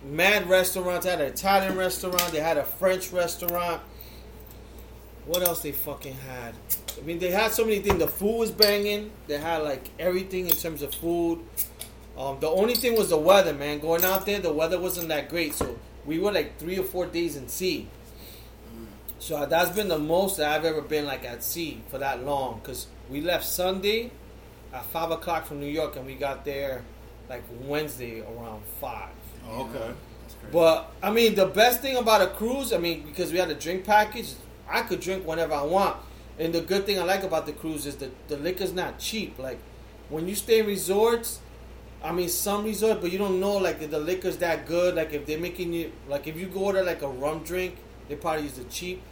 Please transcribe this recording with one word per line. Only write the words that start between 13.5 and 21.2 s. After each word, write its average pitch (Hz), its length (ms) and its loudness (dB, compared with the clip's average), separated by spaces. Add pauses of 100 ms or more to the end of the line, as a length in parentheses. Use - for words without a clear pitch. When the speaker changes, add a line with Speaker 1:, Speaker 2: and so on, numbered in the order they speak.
Speaker 1:
man. 143 280 -4
Going 165 240 2
out 190 200 2
there, 202 140 0
the 175 140 0
weather 160 260 2
wasn't 180 300 -2
that 151 200 -2
great. 160 260 -2
So - 220 -4 (300)
we 160 140 -2
were, 202 100 4
like, 156 300 -2
three 180 180 -2
or 185 60 0
four 180 220 -2
days 165 300 -2
in 127 120 -10
sea. 165 400 -2 (1300)
So 147 260 -2
that's 170 240 4
been 196 180 0
the 160 100 2
most 175 380 2
that 151 120 2
I've 160 160 2
ever 156 160 2
been, 151 240 0
like, 135 200 -6